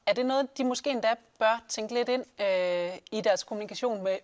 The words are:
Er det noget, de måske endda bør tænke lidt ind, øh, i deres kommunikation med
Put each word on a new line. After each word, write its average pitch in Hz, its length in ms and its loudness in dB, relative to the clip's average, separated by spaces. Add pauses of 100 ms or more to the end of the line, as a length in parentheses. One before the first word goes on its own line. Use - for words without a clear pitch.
Er 208 80 4
det 247 120 0
noget, 262 320 0
de 269 60 0
måske 247 260 0
endda 226 260 2 (240)
bør 226 300 2
tænke 220 240 -6
lidt 240 160 0
ind, 247 320 -4
øh, 180 560 0 (140)
i 220 100 -2
deres 190 220 2
kommunikation 208 600 -4
med 190 200 0